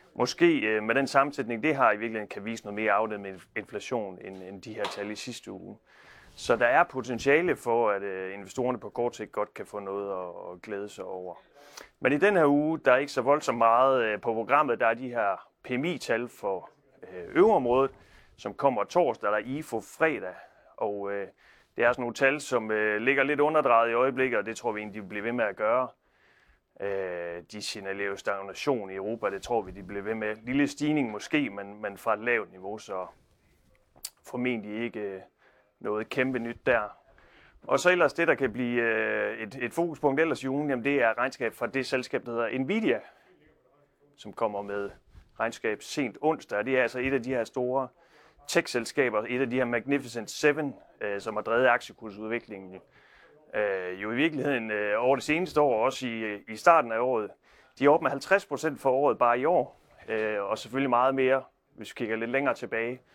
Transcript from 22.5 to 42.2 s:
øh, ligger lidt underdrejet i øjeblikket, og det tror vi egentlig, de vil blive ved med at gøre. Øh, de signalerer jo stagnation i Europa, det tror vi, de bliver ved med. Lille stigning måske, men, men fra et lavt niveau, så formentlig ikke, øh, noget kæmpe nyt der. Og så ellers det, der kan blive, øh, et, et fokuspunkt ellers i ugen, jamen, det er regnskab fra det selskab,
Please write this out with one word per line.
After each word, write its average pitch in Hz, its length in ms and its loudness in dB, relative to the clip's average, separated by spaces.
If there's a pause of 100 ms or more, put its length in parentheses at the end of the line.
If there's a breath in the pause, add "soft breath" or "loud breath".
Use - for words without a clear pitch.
øh, 107 300 2
ligger 135 220 2
lidt 139 160 0
underdrejet 139 520 4
i - 20 -2
øjeblikket, 123 460 2
og 101 60 -2
det 110 100 -8
tror 117 160 -4
vi 107 80 -4
egentlig, 104 160 -10
de 107 60 -10
vil 95 80 -14
blive 104 140 -8
ved 117 80 -2
med 120 140 0
at 98 100 -4
gøre. 120 320 0 (920 soft breath)
Øh, 87 720 -6
de 107 100 -12
signalerer 98 480 -6
jo 98 60 -6
stagnation 98 760 -4
i 95 40 -8
Europa, 107 340 -4
det 98 120 -6
tror 117 200 -2
vi, 92 100 -8
de 95 120 -14
bliver 101 200 -8
ved 110 120 -4
med. 107 200 -4
Lille 127 320 0
stigning 143 440 0
måske, 123 380 -4
men, 101 320 -12
men 101 160 -6
fra 113 160 0
et 107 60 -4
lavt 110 320 0
niveau, 95 260 -12
så 95 280 -8 (1200)
formentlig 117 580 -4
ikke, 117 160 -6
øh, 98 220 -8 (580 soft breath)
noget 107 300 -4
kæmpe 131 300 0
nyt 117 260 -8
der. 120 160 4 (840 soft breath)
Og 139 120 2
så 180 120 4
ellers 175 220 4
det, 165 140 0
der 151 80 6
kan 123 180 -2
blive, 120 280 -2
øh, 110 560 0
et, 113 240 -10
et 117 120 -4
fokuspunkt 151 480 0
ellers 151 220 0
i 135 40 -4
ugen, 143 220 -2
jamen, 123 160 -2
det 143 100 2
er 113 220 4
regnskab 123 360 -2
fra - 140 -6
det 127 180 -2
selskab, 127 400 -2